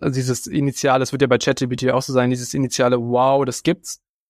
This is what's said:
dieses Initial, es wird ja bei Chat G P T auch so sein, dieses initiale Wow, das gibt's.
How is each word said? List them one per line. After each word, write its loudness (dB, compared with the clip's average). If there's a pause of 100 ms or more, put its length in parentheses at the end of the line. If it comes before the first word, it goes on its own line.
dieses -2
Initial, 0
es -4
wird -4
ja 4
bei 4
Chat 0
G 0
P -4
T 0
auch 0
so -8
sein, 2
dieses -4
initiale 0
Wow, 2
das -6
gibt's. -4 (280)